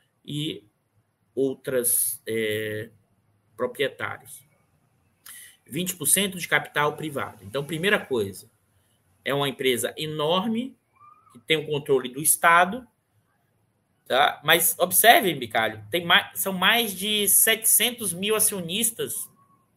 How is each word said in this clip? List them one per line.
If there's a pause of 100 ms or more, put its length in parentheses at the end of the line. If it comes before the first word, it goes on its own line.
(240)
e (680)
outras,
é, (680)
proprietários. (1200)
Vinte
por
cento
de
capital
privado.
Então,
primeira
coisa, (720)
é
uma
empresa
enorme, (580)
que
tem
o
controle
do
Estado, (1160)
tá?
Mas
observem,
Bicalho,
tem
mai-,
são
mais
de
setecentos
mil
acionistas (480)